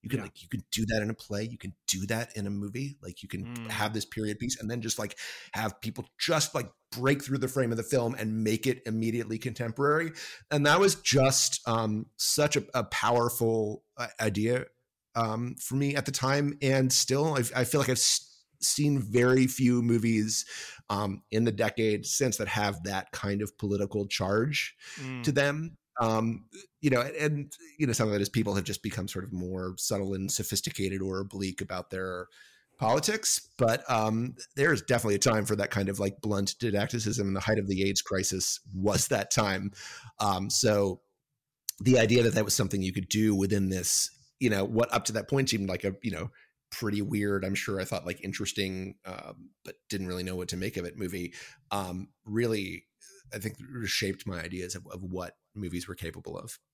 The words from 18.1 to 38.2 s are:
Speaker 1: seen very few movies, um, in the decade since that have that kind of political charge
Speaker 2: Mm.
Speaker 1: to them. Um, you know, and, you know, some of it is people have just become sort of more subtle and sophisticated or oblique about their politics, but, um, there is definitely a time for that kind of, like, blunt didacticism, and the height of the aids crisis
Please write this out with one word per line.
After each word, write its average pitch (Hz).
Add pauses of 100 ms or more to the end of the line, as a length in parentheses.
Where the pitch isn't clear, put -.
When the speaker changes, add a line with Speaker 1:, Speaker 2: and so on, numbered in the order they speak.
Speaker 1:
seen 147
very 127
few 123
movies, 113 (460)
um, 101
in 110
the 117
decade 107
since 131
that 101
have 98
that 95
kind 101
of 104
political 101
charge 110 (240)
Speaker 2:
Mm. 131
Speaker 1:
to 143
them. 156 (220)
Um, 110 (340)
you 147
know, 123
and, 147 (220)
you 151
know, 117
some 110
of 104
it 104
is 101
people 101
have 95
just -
become 101
sort 95
of 104
more 92
subtle 98
and 95
sophisticated 95
or 95
oblique 95
about 92
their 92 (520)
politics, 156 (100)
but, 120
um, 113 (220)
there 147
is 117
definitely 113
a 98
time 107
for 104
that 101
kind 98
of, 98
like, 98
blunt 101
didacticism, 107
and 98
the 95
height 107
of 98
the 95
aids 98
crisis 92 (160)